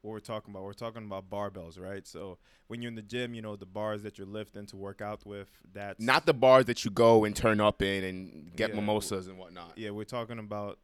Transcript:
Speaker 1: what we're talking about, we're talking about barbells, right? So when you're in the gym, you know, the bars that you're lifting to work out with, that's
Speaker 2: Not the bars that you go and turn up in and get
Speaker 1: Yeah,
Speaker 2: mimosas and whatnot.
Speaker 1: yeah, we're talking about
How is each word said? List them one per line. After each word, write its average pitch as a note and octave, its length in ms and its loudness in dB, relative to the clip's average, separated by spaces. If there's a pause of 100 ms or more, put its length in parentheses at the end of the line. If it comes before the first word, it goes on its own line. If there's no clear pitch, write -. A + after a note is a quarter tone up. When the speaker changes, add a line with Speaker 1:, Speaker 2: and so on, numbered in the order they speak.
Speaker 1:
what G#2+ 100 -12
we're A2 80 -10
talking G#2+ 320 -10
about, F#2+ 120 -12
we're G2+ 100 -12
talking A2+ 300 -12
about F#2+ 260 -10
barbells, F#2+ 500 -8
right? F#2+ 260 -10
So F2+ 300 -14 (300)
when A#2 160 -10
you're A#2+ 80 -8
in A#2 40 -12
the A2+ 80 -10
gym, A#2+ 320 -6
you A2+ 60 -12
know, G#2+ 160 -10
the G2 100 -14
bars G#2 360 -6
that G#2 160 -12
you're G2 80 -12
lifting G2+ 400 -12
to G2 100 -18
work G2 240 -12
out G#2 240 -10
with, G2+ 240 -12 (240)
that's G2+ 280 -10
Speaker 2:
Not C3 260 4
the D#3+ 80 4
bars C3 320 8
that A#2 180 -2
you A2+ 60 -2
go A2+ 340 8
and G#2 100 -2
turn G#2+ 260 4
up G#2 200 4
in G2 240 0
and F#2 500 -10
get G#2+ 160 -2
Speaker 1:
Yeah, G#2 60 -6
Speaker 2:
mimosas G2+ 520 -2
and F#2 100 -18
whatnot. F2 380 -16
Speaker 1:
yeah, G#2+ 140 -8
we're G#2 140 -8
talking A#2 340 -10
about G#2 460 -8